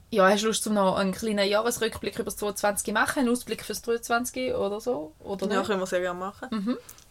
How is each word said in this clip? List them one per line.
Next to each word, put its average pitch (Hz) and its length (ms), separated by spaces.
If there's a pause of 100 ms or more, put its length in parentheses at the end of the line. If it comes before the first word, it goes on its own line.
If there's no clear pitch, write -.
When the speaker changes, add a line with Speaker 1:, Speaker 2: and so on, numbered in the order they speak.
Speaker 1:
ja, 190 180
hast 202 160
du 220 40
Lust, 220 200
um 214 60
noch 196 240
einen 190 160
kleinen 202 340
Jahresrückblick 220 680
über 233 100
das 202 100
zweiundzwanzig 208 580
machen, 233 260
einen 247 100
Ausblick 233 340
fürs - 180
dreiundzwanzig 247 720
oder 202 280
so? 294 380
Oder 196 300
Speaker 2:
Ja, 196 100
Speaker 1:
nicht? 190 80
Speaker 2:
können 202 120
wir 185 80
sehr 185 140
gerne 180 180
machen. 202 320
Speaker 1:
Mhm. 220 260 (340)